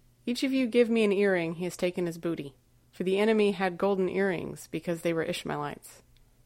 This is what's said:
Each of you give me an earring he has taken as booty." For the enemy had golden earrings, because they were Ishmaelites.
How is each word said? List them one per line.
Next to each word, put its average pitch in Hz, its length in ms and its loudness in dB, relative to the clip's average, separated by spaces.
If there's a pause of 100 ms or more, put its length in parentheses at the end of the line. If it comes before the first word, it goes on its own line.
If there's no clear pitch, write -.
(260)
Each 247 180 -2
of 262 80 0
you 262 160 2
give 226 200 4
me 226 140 2
an 208 100 4
earring 180 440 2
he 175 80 -6
has 175 120 -6
taken 180 300 -2
as 170 120 -6
booty." 156 360 -6 (380)
For - 100 -6
the 190 160 0
enemy 214 320 4
had 185 260 -2
golden 190 320 2
earrings, 185 640 -2
because 165 300 -4
they 170 120 0
were 160 120 -2
Ishmaelites. - 800 -8 (440)